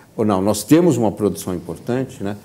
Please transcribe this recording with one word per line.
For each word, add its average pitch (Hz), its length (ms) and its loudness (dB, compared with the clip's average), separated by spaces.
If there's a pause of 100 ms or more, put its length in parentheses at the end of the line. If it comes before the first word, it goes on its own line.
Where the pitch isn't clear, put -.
(160)
ou 113 80 0
não? 101 160 2
Nós 101 240 0
temos 165 320 4
uma 110 160 0
produção 92 420 -2
importante, 110 720 -6
né? 101 200 -6